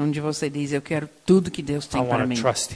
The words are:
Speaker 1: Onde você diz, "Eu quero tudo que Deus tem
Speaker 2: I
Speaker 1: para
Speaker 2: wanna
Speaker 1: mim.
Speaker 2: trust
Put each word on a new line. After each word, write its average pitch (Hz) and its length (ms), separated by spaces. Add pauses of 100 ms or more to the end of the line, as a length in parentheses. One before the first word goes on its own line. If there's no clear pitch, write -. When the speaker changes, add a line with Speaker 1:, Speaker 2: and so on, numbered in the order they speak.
Speaker 1:
Onde 147 160
você 151 280
diz, 143 220
"Eu 139 100
quero 151 280 (160)
tudo 185 260
que - 100
Deus 143 260
tem - 140
Speaker 2:
I 127 40
Speaker 1:
para 123 140
Speaker 2:
wanna 127 80
Speaker 1:
mim. 123 80
Speaker 2:
trust 117 400